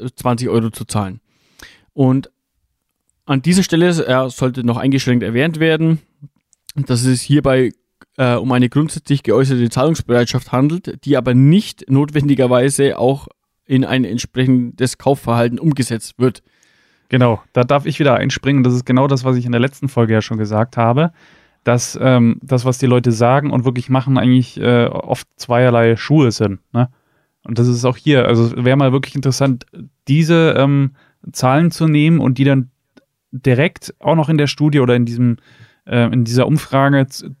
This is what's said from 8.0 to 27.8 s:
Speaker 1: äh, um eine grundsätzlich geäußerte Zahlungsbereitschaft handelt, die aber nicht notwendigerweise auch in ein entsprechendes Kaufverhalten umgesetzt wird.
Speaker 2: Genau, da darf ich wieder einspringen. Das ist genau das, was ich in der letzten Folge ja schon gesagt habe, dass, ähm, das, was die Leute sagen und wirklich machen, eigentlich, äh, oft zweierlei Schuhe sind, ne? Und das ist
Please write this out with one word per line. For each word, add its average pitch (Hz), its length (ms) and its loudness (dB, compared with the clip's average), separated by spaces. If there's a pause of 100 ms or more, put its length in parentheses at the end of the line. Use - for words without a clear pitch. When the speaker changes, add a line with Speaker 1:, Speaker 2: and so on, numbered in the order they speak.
Speaker 1:
äh, 123 200 0
um 123 180 -2
eine 123 160 2
grundsätzlich 143 540 -2
geäußerte 123 460 0
Zahlungsbereitschaft 123 840 -2
handelt, 147 500 -2
die 139 140 0
aber 123 160 -2
nicht 147 560 2
notwendigerweise 135 1080 0
auch 135 300 -2 (380)
in 131 180 0
ein 127 220 -2
entsprechendes 123 920 -2
Kaufverhalten 120 640 -2
umgesetzt 135 600 -4
wird. 127 220 -2 (640)
Speaker 2:
Genau, 123 320 2 (140)
da 123 100 2
darf 143 220 0
ich 143 140 -6
wieder 139 160 2
einspringen. 131 480 0
Das 123 100 2
ist 123 100 -2
genau 127 220 2
das, 139 180 -2
was 131 140 0
ich 123 80 -4
in 120 60 -4
der 120 100 0
letzten 139 280 -4
Folge 113 240 0
ja 110 100 0
schon 113 160 -8
gesagt 107 360 -4
habe, 123 360 0 (520)
dass, 120 380 -2
ähm, 120 400 2
das, 127 240 -2
was 127 140 -2
die 135 80 0
Leute 123 240 2
sagen 127 400 0
und 123 120 -2
wirklich 123 280 -4
machen, 131 260 0
eigentlich, 127 420 2
äh, 120 280 2
oft - 480 -8
zweierlei 117 640 2
Schuhe 143 340 2
sind, 101 300 -4 (120)
ne? 123 160 0 (540)
Und 117 160 -8
das 120 80 2
ist 120 180 -2